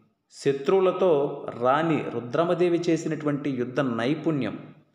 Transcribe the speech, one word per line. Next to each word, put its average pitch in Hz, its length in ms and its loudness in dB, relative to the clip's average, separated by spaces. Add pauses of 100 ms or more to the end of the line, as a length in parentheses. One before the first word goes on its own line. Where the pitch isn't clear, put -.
(300)
శత్రువులతో 180 1160 2 (140)
రాణి 143 500 2
రుద్రమదేవి 165 680 0
చేసినటువంటి 151 720 -2
యుద్ధ 123 300 -2
నైపుణ్యం 131 800 -2 (360)